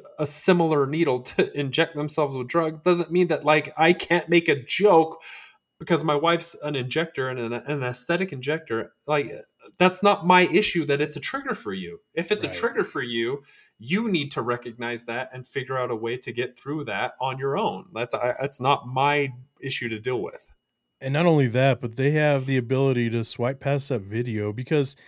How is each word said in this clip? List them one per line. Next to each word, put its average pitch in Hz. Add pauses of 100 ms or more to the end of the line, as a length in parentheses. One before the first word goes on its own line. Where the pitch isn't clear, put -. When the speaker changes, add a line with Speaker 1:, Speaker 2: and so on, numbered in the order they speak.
(180)
Speaker 1:
a 151
similar 160
needle 143
to -
inject 147
themselves 147
with 123
drugs 160
doesn't 175
mean 175
that, 147
like, 151
I 165
can't 170
make 170
a 135
joke 170 (560)
because 156
my 151
wife's 165
an 147
injector 135
and 127
an, 117
an 139
aesthetic 170
injector. 131 (120)
Like, 147 (480)
that's 180
not 202
my 180
issue 170
that 143
it's 147
a 131
trigger 277
for 101
you. 85 (140)
If 180
it's -
a -
Speaker 2:
Right. -
Speaker 1:
trigger 226
for -
you, 120 (360)
you 190
need 147
to 143
recognize 120
that 123
and 127
figure 131
out 123
a 117
way 117
to 127
get -
through 147
that 107
on 131
your 139
own. 190
That's, 120
I, 120
that's -
not 135
my 139 (260)
issue 135
to 110
deal 117
with. - (480)
Speaker 2:
And 135
not 160
only 147
that, 127
but 113
they 135
have 147
the 135
ability 123
to 117
swipe 123
past 139
that 120
video 107
because 135 (120)